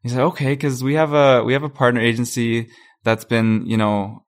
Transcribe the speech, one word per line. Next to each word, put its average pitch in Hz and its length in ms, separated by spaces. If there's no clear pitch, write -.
He 120 60
said, 127 100
"Okay, 143 380
'cause 135 260
we 139 120
have 156 180
a, 135 320
we 123 80
have 139 100
a 147 60
partner 120 320
agency 117 640
that's 113 180
been, 110 420
you 113 120
know 104 500